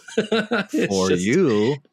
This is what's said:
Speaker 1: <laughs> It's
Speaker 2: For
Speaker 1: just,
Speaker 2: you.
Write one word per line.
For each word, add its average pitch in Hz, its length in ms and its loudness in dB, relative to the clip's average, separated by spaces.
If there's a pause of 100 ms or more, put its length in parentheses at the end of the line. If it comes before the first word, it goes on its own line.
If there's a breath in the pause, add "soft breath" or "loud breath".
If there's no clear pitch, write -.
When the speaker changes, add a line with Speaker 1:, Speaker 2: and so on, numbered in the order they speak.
Speaker 1:
<laughs> - 100 -14
It's 220 720 -2
Speaker 2:
For 95 220 0
Speaker 1:
just, 90 140 0
Speaker 2:
you. 127 520 2 (160)